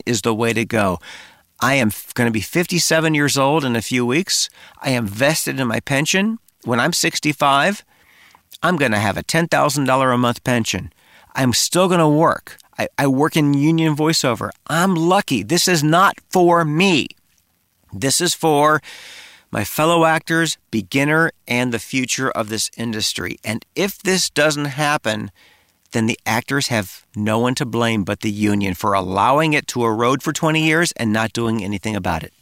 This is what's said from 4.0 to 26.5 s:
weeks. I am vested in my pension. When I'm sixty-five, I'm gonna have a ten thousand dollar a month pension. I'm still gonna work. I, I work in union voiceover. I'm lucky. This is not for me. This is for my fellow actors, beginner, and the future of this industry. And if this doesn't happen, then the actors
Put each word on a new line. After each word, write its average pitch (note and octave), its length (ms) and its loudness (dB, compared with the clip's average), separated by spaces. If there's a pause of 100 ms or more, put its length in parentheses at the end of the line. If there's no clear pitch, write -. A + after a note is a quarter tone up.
weeks. C#3+ 440 -2 (320)
I C#3 100 -2
am A#2+ 140 0
vested C3+ 540 -2
in C3 80 0
my A2+ 140 -2
pension. F#3+ 580 0 (240)
When A#2 160 0
I'm C3+ 140 0
sixty-five, D3+ 920 0 (800)
I'm F3 140 0
gonna A#2 220 2
have G2+ 180 0
a F2 60 -8
ten E3 260 0
thousand C#3+ 360 2
dollar C3 280 2
a A#2+ 40 2
month A#2+ 280 0
pension. A2+ 480 -2 (420)
I'm C3 160 2
still F3+ 380 2
gonna E3+ 200 4
work. D3+ 480 0 (220)
I, A2+ 80 -2 (100)
I C#3 100 2
work C#3 300 2
in C#3+ 160 4
union D#3+ 420 2
voiceover. C3+ 540 0 (160)
I'm F3 300 0
lucky. E3 480 2
This D#3 240 0
is E3+ 160 2
not E3 340 4 (120)
for E3+ 360 4
me. D#3 440 2 (840)
This B2 260 -2
is E3+ 140 -2
for D3+ 480 2 (680)
my G#2+ 120 -4
fellow D#3+ 420 2
actors, D#3+ 520 0 (140)
beginner, C#3+ 600 0 (160)
and B2 240 0
the A2 80 -4
future C3 520 -4
of G#2+ 180 -4
this G#2+ 280 -4
industry. G#2+ 640 -6
And G#2+ 220 -6 (100)
if G3 260 -4
this F#3 280 -2
doesn't D3 360 0
happen, C3+ 640 -4 (640)
then A2+ 140 0
the A2+ 200 -2
actors B2 440 -2